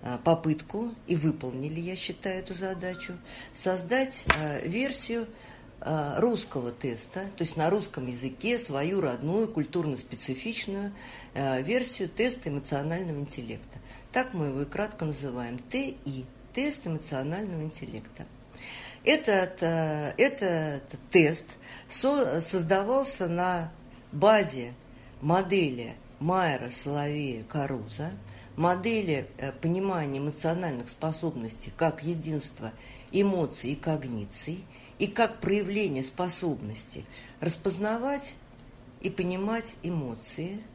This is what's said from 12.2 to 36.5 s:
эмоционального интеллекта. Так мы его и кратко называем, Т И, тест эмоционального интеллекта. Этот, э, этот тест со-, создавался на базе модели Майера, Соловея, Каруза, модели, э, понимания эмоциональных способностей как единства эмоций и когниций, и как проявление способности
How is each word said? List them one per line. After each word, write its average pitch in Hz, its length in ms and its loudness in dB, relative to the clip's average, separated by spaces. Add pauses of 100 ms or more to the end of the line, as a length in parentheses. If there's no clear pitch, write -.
эмоционального 147 720 -2
интеллекта. 120 580 -10 (320)
Так 254 240 0
мы 160 120 0
его 139 160 0
и - 20 0
кратко 202 400 -4
называем, 127 520 -4 (140)
Т 269 240 -2 (100)
И, 131 200 -6 (280)
тест 285 360 -2
эмоционального 160 760 -2
интеллекта. - 640 -10 (800)
Этот, 196 580 6
э, 156 560 2
этот 170 640 4 (300)
тест 165 340 8 (420)
со-, 247 520 4
создавался 190 880 2
на 175 440 2 (380)
базе 143 640 6 (460)
модели 156 760 4 (240)
Майера, 156 520 2
Соловея, 143 760 -2
Каруза, 139 680 -4 (460)
модели, 180 720 2 (100)
э, 135 140 -4
понимания 170 680 0
эмоциональных 151 680 -2
способностей 156 880 -4
как 156 260 2
единства 151 680 -4 (400)
эмоций 180 580 2
и 147 60 0
когниций, 147 880 -4 (340)
и 202 80 2
как 220 320 2
проявление 196 640 0
способности 131 1000 -4 (340)